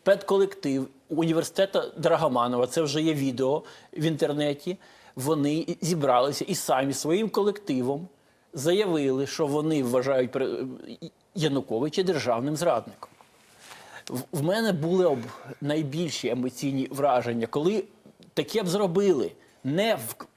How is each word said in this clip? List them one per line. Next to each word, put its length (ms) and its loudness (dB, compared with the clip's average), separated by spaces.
педколектив 840 2
університету 760 0
Драгоманова, 680 2
це 140 0
вже 200 0
є 120 2
відео 500 0
в 100 -4
інтернеті, 720 0
вони 500 0
зібралися 680 2
і 80 -2
самі 380 0
своїм 360 0
колективом 760 -2
заявили, 720 0
що 200 -2
вони 360 0
вважають 480 2
пре-, 360 -2
Януковича 680 0
державним 520 0
зрадником. 540 -2
В, 100 -6
в 40 0
мене 280 2
були 340 2
об-, 140 2
найбільші 680 -2
емоційні 600 -2
враження, 560 0
коли 360 0
таке 300 -2
б 40 -2
зробили 640 2
не 320 2
в... 200 -6